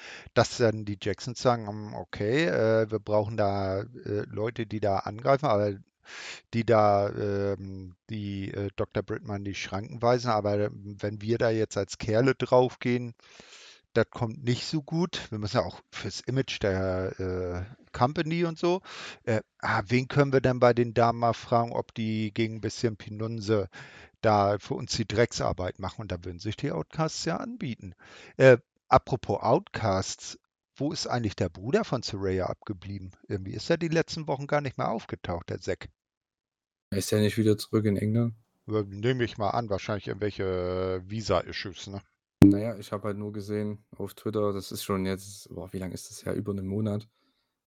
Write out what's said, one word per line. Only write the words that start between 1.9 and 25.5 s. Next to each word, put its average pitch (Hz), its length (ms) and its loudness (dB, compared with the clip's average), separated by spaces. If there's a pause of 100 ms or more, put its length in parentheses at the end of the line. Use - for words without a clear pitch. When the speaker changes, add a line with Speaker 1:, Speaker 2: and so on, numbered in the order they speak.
Speaker 1:
okay, 120 520 0
äh, 110 440 4
wir 107 100 -2
brauchen 107 360 0
da, 98 460 0
äh, 113 460 -4
Leute, 113 380 -4
die 107 140 -6
da 101 180 2
angreifen, 131 480 0
aber 104 280 2 (800)
die 117 140 2
da, 104 440 6
ähm, 98 840 -4 (160)
die, 101 420 -6
äh, 98 240 -4
Doktor 104 260 -4
Brittmann 101 420 -6
die 98 100 -6
Schranken 110 480 -8
weisen. 120 280 2
Aber 104 420 2
wenn 104 500 -8
wir 113 160 0
da 117 120 4
jetzt 110 260 0
als 101 220 -4
Kerle 120 360 4
draufgehen, 123 800 2 (800)
das 110 160 4
kommt 123 340 -4
nicht 120 220 0
so 156 160 -2
gut. 170 480 -4
Wir 110 80 -4
müssen 104 200 0
ja 87 60 2
auch - 160 -8 (100)
fürs - 300 -10
Image - 420 -2
der, 95 580 0
äh, 92 440 -4 (280)
Company 156 520 0
und 165 140 -2
so. 180 220 2 (440)
Äh, 110 180 0 (180)
ah, 110 260 0
wen 123 220 2
können 139 240 4
wir 131 80 6
denn 127 200 2
bei 123 120 8
den 117 220 2
Damen 117 260 4
mal 117 140 2
fragen, 117 380 0
ob - 220 -4
die 110 380 -2
gegen 110 240 -2
ein 107 60 -10
bisschen 110 340 -2
Pinunse 107 720 -2 (540)
da 104 360 4
für - 160 -6
uns 127 220 -6
die 110 100 -2
Drecksarbeit 110 720 0